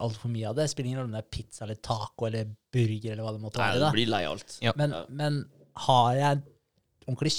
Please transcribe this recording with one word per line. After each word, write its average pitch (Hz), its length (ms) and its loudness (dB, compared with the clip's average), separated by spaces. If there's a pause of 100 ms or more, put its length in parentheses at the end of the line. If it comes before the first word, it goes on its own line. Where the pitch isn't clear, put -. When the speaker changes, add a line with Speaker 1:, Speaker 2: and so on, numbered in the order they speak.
Speaker 1:
alt 113 140 -2
for 120 120 -6
mye 110 200 -4
av 113 80 -2
det. 151 80 2
Det 143 60 -2
spiller 127 180 -4
ingen 131 100 -4
rolle 120 160 -4
om 107 60 -6
det - 40 -6
er - 60 -20
pizza - 340 -10
eller 107 120 -6
taco - 500 -4
eller 113 180 -2 (280)
burger 110 400 2
eller 107 100 -8
hva 110 100 -4
det 107 80 -8
måtte 107 180 -8
Speaker 2:
Nei, 104 120 2
Speaker 1:
være, 92 40 0
Speaker 2:
du 131 60 4
Speaker 1:
da. 151 120 4
Speaker 2:
blir 113 160 4
lei 101 160 2
alt. 78 360 -8
Speaker 3:
Ja. 117 160 2
Speaker 1:
Men, 147 140 2
Speaker 2:
Ja. 82 180 -6
Speaker 1:
men 147 360 -2 (320)
har 123 380 6
jeg 143 240 4
et 139 60 -6 (640)
ordentlig 147 320 0